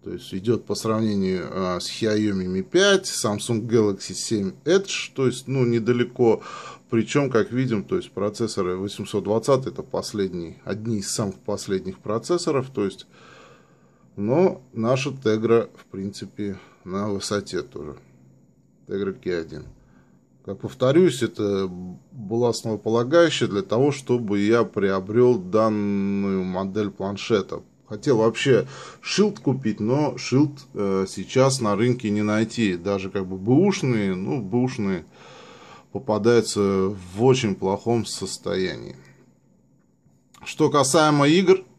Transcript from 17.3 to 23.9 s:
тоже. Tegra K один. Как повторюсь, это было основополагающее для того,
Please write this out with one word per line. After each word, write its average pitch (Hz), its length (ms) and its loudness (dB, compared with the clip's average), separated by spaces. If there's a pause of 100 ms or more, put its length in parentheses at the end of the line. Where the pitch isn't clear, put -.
тоже. 71 340 -12 (920)
Tegra 98 260 -4
K 87 260 -4
один. 78 280 -12 (760)
Как 98 160 -10
повторюсь, 135 640 2
это 101 460 -2 (420)
было 117 380 -2
основополагающее 117 1000 2
для 98 140 0
того, 135 320 2